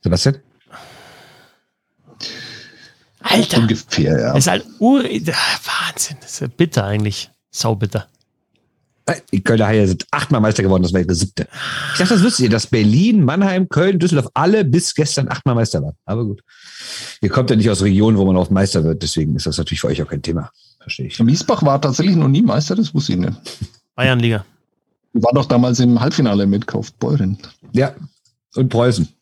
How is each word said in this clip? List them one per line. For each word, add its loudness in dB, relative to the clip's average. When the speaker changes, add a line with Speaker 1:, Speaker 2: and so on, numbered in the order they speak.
Speaker 1:
Sebastian? 0
Speaker 2:
Alter. 0
Speaker 3:
Ungefähr, 0
ja. -2
Speaker 2:
Das 2
ist 0
halt -2
ur-, 4
ah, -4
Wahnsinn. -8
Das -18
ist -10
ja -6
bitter -2
eigentlich. -4
Saubitter. -4
Speaker 1:
Die -2
Kölner 2
Haie 2
sind -2
achtmal 0
Meister 2
geworden, 2
das -2
war 2
ihre 0
siebte. -4
Ich -4
dachte, 2
das 6
wüsstet 2
ihr, 4
dass 0
Berlin, 4
Mannheim, 0
Köln, 2
Düsseldorf 0
alle 2
bis 0
gestern -2
achtmal -2
Meister 0
waren. -8
Aber -4
gut. -8
Ihr 0
kommt 0
ja 4
nicht 4
aus 0
Regionen, 4
wo 4
man 4
oft 0
Meister 2
wird, -2
deswegen -2
ist -4
das -4
natürlich -4
für -2
euch -2
auch -4
kein -8
Thema. -6
Verstehe -12
ich. -14
Speaker 3:
Miesbach 2
war 2
tatsächlich 0
noch 2
nie 2
Meister, 0
das -2
wusste -2
ich -2
nicht. -2
Speaker 2:
Bayernliga. 0
Speaker 3:
Die 0
war 4
doch 2
damals 2
im 4
Halbfinale 0
mit 0
Kaufbeuren. -4
Speaker 1:
Ja, 0
und 0
Preußen. 2